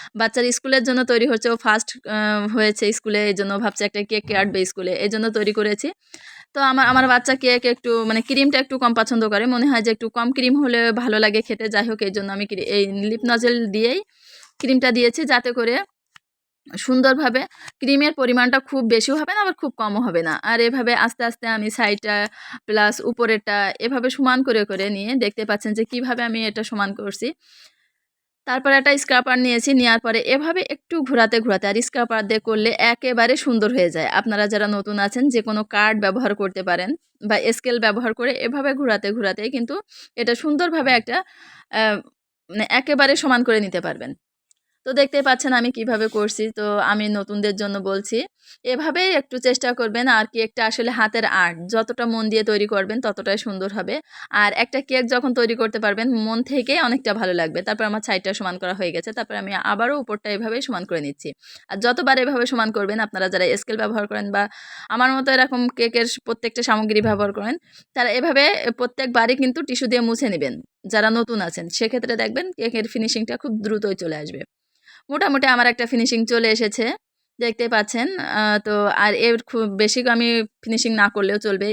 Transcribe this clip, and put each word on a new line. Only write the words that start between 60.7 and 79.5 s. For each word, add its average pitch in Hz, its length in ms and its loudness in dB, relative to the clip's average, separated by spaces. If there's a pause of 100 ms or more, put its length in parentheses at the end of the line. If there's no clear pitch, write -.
করে 170 160 -4
নিচ্ছি। 147 280 -10 (400)
আর - 80 -8
যতবার 247 420 2
এভাবে 247 280 0
সমান 226 260 -2
করবেন, 208 280 -2
আপনারা 190 280 -2
যারা 185 280 2
স্কেল 220 200 -6
ব্যবহার 214 300 -2
করেন 208 260 -6
বা 202 160 0 (400)
আমার 247 240 2
মতো 269 200 0
এরকম 254 360 2
কেকের 233 380 0 (180)
প্রত্যেকটা 233 380 -6
সামগ্রী 214 380 2
ব্যবহার 208 320 0
করেন, 214 220 -6 (400)
তারা 247 160 0
এভাবে 269 340 4 (320)
প্রত্যেকবারই 247 600 2
কিন্তু 254 260 0
টিস্যু 262 240 -2
দিয়ে 240 140 2
মুছে 226 280 0
নেবেন 143 320 -4 (260)
যারা 214 240 2
নতুন 226 300 0
আছেন, 170 280 -6
সেক্ষেত্রে 233 480 -4
দেখবেন 240 360 -4
কেকের 226 360 -4
ফিনিশিংটা 226 480 -4
খুব 247 160 -8 (100)
দ্রুতই 208 320 -2
চলে 165 220 -6
আসবে। - 440 -14 (500)
মোটামুটি 277 380 0
আমার 247 200 4
একটা 240 200 2
ফিনিশিং 233 400 0
চলে 233 240 2
এসেছে, 220 340 0 (540)
দেখতে 240 300 -2
পাচ্ছেন। 226 380 0 (240)
আহ, 214 280 0
তো 208 160 -2 (220)
আর 208 200 4
এর 233 260 4
খুব 226 220 -4 (100)